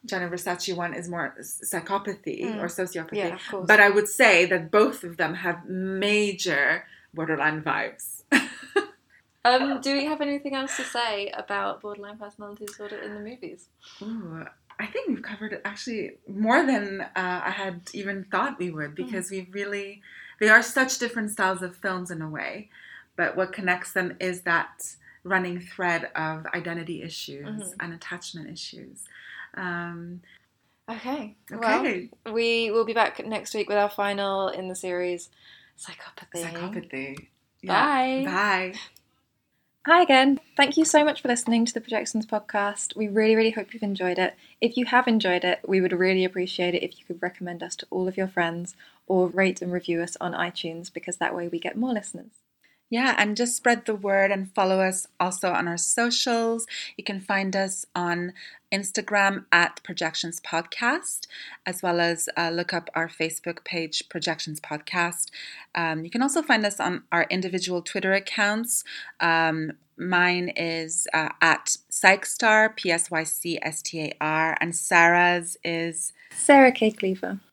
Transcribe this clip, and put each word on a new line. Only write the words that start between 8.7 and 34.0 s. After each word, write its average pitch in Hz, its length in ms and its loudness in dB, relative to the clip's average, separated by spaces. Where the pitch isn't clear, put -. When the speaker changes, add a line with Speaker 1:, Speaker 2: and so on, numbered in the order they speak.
Speaker 2:
Um, 262 360 4
do 277 120 0
we 277 120 0
have 302 160 -2
anything 285 320 -4
else 269 240 -4
to 262 60 -4
say 220 520 -2
about 196 460 -4
borderline 208 340 -12
personality 208 480 -16
disorder 208 320 -12
in 208 160 -10
the 208 80 -12
movies? 247 480 -14
Speaker 1:
Ooh, 196 420 -10
I 214 60 -6
think 508 220 -6
we've 247 140 -2
covered 208 300 -10
it - 140 -10
actually 208 460 -8
more 220 380 2
than, 202 380 -2
uh, 180 420 -4
I 185 60 -2
had 190 320 -6
even 196 320 -8
thought 226 340 -2
we 180 120 -4
would, 151 220 -8
Speaker 2:
Mm. - 20 -16
Speaker 1:
because 190 360 -6
we 190 200 -8
really, 202 500 -8
they 214 80 6
are 220 140 10
such 262 360 0
different 226 320 -2
styles 190 300 0
of 180 160 -8
films 180 340 -4
in 160 120 -8
a 156 80 -8
way, 202 400 -8
but 170 200 -2
what 185 160 0
connects 180 400 -4
them 180 260 -4
is 180 240 -6
that - 520 -4
running 180 360 -2
thread 175 560 -2
of 160 380 -4
identity 170 480 -8
issues 143 440 -12
Speaker 2:
Mm-hmm. 208 340 -4
Speaker 1:
and 175 120 -2
attachment 175 560 -12
issues. - 560 -14
Um, 175 680 -8
Speaker 2:
Okay. 233 480 -8
Speaker 1:
Okay. 226 560 0
Speaker 2:
Well, 220 100 -8
we 226 360 2
will 226 160 4
be 226 80 -4
back - 320 2
next - 280 -8
week 107 140 -2
with 208 80 2
our 202 140 4
final 196 580 -2